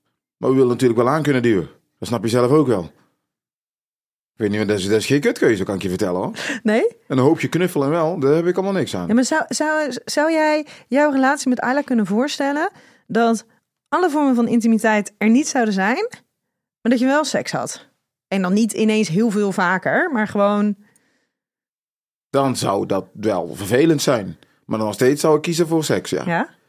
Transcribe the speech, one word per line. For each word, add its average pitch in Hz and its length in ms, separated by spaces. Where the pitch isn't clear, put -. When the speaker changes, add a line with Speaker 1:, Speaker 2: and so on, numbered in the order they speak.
Speaker 1:
Maar 117 120
we 131 60
willen 127 160
natuurlijk 120 280
wel 120 100
aan 156 140
kunnen 135 180
duwen. 101 280
Dat - 80
snap 107 160
je 113 60
zelf 123 220
ook 151 160
wel. 92 240
Ik - 40
weet 104 80
niet, 104 180
dat 104 120
is, 90 80
dat 107 120
is 98 60
geen 143 140
kutkeuze, 127 440
kan 98 120
ik 85 60
je 92 80
vertellen, 92 320
hoor. 156 100
Speaker 2:
Nee? 233 240
Speaker 1:
En 131 100
een 127 60
hoopje 151 240
knuffelen 160 420
wel, 165 300
daar 139 160
heb 170 120
ik 180 80
allemaal 190 180
niks 143 220
aan. 90 120
Speaker 2:
Ja, 208 60
maar 247 100
zou, 311 240
zou, 302 460
zou 302 260
jij 311 340
jouw 294 240
relatie 269 380
met 254 100
Ayla 269 220
kunnen 233 240
voorstellen 285 640
dat 226 380
alle 349 200
vormen 277 260
van 233 120
intimiteit 220 680
er 214 120
niet 269 180
zouden 226 260
zijn, 233 340
maar - 100
dat 254 80
je 254 60
wel 285 180
seks - 280
had? - 360
En 196 140
dan 185 120
niet 214 200
ineens 220 340
heel 214 220
veel 202 220
vaker, 185 600
maar 214 160
gewoon 208 480
Speaker 1:
Dan 135 260
zou 101 300
dat 95 280
wel 90 420
vervelend 143 460
zijn. 101 360
Maar 110 120
dan 110 100
nog 104 80
steeds 139 260
zou 156 140
ik 151 60
kiezen 165 260
voor 160 160
seks, 120 260
ja. 76 160
Speaker 2:
Ja? 180 240